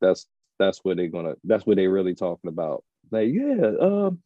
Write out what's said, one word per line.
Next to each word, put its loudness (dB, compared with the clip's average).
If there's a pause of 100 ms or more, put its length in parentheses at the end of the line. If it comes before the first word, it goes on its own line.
that's, 2 (320)
that's 0
what -2
they're -2
gonna, -6 (100)
that's 0
what 4
they 4
really 0
talking -6
about. -6 (260)
Like, 0
"Yeah, 0 (100)
um, 0